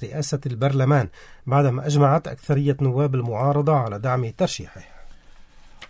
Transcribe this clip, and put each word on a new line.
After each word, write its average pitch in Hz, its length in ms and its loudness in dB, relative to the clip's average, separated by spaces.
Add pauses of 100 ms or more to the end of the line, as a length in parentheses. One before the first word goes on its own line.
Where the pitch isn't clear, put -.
رئاسة 139 440 -6
البرلمان، 131 640 2 (380)
بعدما 131 400 2
أجمعت 147 420 4
أكثرية 143 520 -2
نواب 135 340 0
المعارضة 139 640 0
على 110 220 -2
دعم 127 320 -2
ترشيحه. - 680 -6 (920)